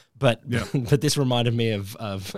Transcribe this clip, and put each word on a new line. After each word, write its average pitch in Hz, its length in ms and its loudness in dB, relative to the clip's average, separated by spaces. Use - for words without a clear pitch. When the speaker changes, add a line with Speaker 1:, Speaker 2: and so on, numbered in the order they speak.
Speaker 1:
But, 117 260 2
Speaker 2:
Yeah. 117 240 -2
Speaker 1:
<laughs> - 40 -12
but 131 260 2
this 147 180 0
reminded 120 360 2
me 117 180 0
of, 101 240 -4
of, 98 420 -8